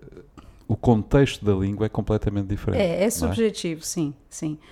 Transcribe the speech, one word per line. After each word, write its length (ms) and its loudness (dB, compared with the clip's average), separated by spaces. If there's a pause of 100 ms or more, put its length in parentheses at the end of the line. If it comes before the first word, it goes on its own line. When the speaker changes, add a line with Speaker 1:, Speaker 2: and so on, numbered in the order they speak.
(680)
Speaker 1:
o 80 0
contexto 640 4
da 100 4
língua 320 0
é 40 0
completamente 580 -2
diferente, 340 -2
Speaker 2:
É, 140 0
é 40 -2
Speaker 1:
não 60 2
é? 40 2
Speaker 2:
subjetivo, 720 -2
sim, 300 -2 (160)
sim. 280 -6 (140)